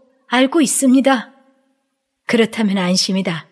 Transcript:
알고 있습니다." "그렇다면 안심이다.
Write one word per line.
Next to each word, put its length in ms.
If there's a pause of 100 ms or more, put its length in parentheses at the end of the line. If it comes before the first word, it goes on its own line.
(280)
알고 340
있습니다." 720 (920)
"그렇다면 540
안심이다. 720